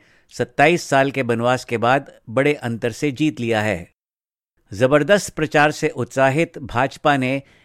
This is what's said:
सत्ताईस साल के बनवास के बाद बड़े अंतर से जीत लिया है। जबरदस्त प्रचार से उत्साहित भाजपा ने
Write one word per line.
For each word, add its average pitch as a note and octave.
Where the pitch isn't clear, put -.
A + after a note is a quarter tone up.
सत्ताईस D3
साल C3+
के C3+
बनवास A#2+
के A#2
बाद B2+
बड़े C#3
अंतर A#2+
से D3
जीत C#3+
लिया A2+
है। G2
जबरदस्त C#3+
प्रचार D3+
से D3
उत्साहित C3+
भाजपा C#3
ने C3+